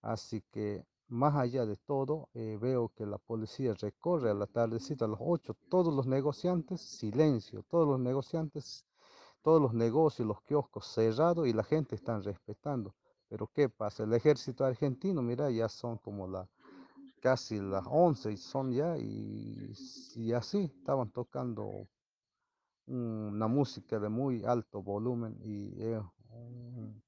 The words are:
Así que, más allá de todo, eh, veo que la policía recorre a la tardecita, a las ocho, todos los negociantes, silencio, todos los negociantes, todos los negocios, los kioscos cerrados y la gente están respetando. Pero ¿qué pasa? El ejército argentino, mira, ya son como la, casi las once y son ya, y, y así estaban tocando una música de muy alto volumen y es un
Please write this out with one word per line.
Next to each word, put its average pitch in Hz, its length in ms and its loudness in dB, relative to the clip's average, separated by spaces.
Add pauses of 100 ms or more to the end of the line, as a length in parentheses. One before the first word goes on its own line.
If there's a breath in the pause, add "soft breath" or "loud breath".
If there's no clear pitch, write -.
Así 110 500 -4
que, 104 320 -4 (240)
más 135 260 2
allá 127 320 0
de 104 100 -4
todo, 143 580 -4
eh, 110 260 -6
veo 123 340 0
que 110 120 -8
la 101 120 -6
policía 113 560 -4
recorre 123 560 0
a 101 40 4
la 101 120 0
tardecita, 117 600 0
a - 20 0
las 107 120 -2
ocho, 151 360 -2 (120)
todos 175 240 4
los 135 140 2
negociantes, 151 760 0
silencio, 113 880 0
todos 165 200 4
los 135 100 2
negociantes, 139 880 -4 (580 loud breath)
todos 160 180 8
los 123 140 4
negocios, 117 540 4
los 107 140 -2
kioscos - 440 -2
cerrados 139 640 2
y 120 40 2
la 110 120 2
gente 151 320 0
están 107 260 -4
respetando. 104 720 -6 (340)
Pero 107 240 -6
¿qué 143 160 6
pasa? 107 360 -4
El 107 80 2
ejército 135 520 4
argentino, 139 560 0
mira, 123 300 0
ya 113 180 2
son 117 300 -6
como 101 300 -8
la, 95 200 -6 (720 loud breath)
casi 127 380 2
las 95 320 -2
once 151 400 4
y 104 60 -4
son 135 340 -4
ya, 151 260 0
y, 107 760 -8 (420)
y 113 180 -2
así 156 460 0
estaban 131 320 -2
tocando 107 760 -6 (1000)
una 110 640 -2
música 123 500 0
de 104 100 -2
muy 120 360 -2
alto 113 360 -2
volumen 110 600 -4
y 101 400 -10
es 110 180 -2 (300)
un 120 760 -14